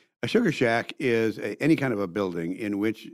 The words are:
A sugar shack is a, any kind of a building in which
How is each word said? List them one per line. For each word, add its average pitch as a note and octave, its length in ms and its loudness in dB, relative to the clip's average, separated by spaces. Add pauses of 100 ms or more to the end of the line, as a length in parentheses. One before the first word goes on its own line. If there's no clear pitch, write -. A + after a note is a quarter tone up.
(220)
A A#2+ 40 -2
sugar A3 240 4
shack A#2 480 0
is A2+ 400 2
a, G#2+ 240 -6
any D3+ 140 4
kind C3+ 160 -2
of G2+ 80 -2
a G2 60 0
building F2 500 -4
in G#2 220 -4
which A2 360 -2